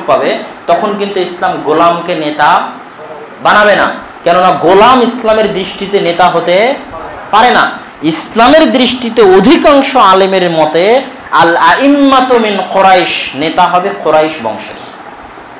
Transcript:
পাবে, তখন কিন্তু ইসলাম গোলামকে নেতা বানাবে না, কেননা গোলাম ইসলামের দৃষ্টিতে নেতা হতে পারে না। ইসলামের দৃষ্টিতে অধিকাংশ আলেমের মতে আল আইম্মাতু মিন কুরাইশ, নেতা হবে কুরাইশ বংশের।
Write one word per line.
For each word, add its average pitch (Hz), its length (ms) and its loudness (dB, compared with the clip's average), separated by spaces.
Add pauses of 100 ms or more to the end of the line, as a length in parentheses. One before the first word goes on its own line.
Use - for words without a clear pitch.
পাবে, 156 300 0 (300)
তখন 202 300 -2
কিন্তু 196 220 -4
ইসলাম 175 440 -4
গোলামকে 170 520 0
নেতা 151 520 0 (760)
বানাবে 202 320 4
না, 147 160 -2 (320)
কেননা 175 280 2
গোলাম 208 520 4
ইসলামের 220 500 -2
দৃষ্টিতে 190 460 -6
নেতা 170 300 2
হতে 175 460 0 (560)
পারে 233 200 4
না। 156 200 0 (320)
ইসলামের 240 680 2
দৃষ্টিতে 240 500 0
অধিকাংশ 269 760 4
আলেমের 190 540 2
মতে 165 520 0 (300)
আল - 260 2
আইম্মাতু 269 840 2
মিন 208 180 -2 (160)
কুরাইশ, 185 640 2
নেতা 160 280 -2
হবে 175 260 0 (140)
কুরাইশ 156 300 0 (100)
বংশের। 107 320 -10 (840)